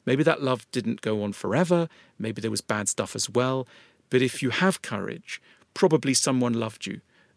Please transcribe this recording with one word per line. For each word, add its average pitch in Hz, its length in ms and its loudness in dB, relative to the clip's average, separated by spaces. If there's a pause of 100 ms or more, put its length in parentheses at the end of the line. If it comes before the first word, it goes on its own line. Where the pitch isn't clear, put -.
Maybe 135 200 2
that 151 180 2
love 131 300 -2
didn't 117 280 -4
go 107 220 -2
on 104 100 -4
forever. 165 560 2 (300)
Maybe 107 240 -6
there 113 80 -2
was 107 100 -2
bad 104 280 -2
stuff - 260 -4
as - 160 -4
well. 127 380 0 (420)
But 127 100 6
if 131 220 -2
you 127 80 0
have 185 320 2
courage, - 580 -8 (340)
probably 151 380 4
someone 123 420 2
loved 113 320 -4
you - 160 -10 (340)